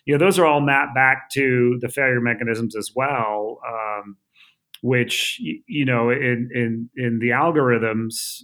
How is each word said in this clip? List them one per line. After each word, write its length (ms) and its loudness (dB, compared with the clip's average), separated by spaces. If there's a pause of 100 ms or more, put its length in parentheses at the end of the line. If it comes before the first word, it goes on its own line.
you 60 0
know, 60 4
those 180 4
are 100 6
all 140 4
mapped 340 2
back 360 2
to 500 2
the 80 -6
failure 320 0
mechanisms 540 -2
as 220 -8
well, 720 -2
um, 480 -8 (640)
which, 600 -2
y-, 280 -8
you 160 -2
know, 260 2
in, 420 0
in, 440 -4
in 240 -2
the 80 0
algorithms, 1160 0